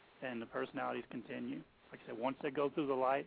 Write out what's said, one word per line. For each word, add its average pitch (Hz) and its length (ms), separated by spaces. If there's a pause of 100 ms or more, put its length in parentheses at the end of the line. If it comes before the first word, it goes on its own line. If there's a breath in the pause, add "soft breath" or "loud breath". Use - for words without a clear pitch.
(240)
And 120 180
the 113 40
personalities 127 680
continue. 123 480 (320)
Like - 140
I 147 60
said, 117 80
once 131 220
they 151 100
go 143 180
through 143 180
the 139 60
light, 131 340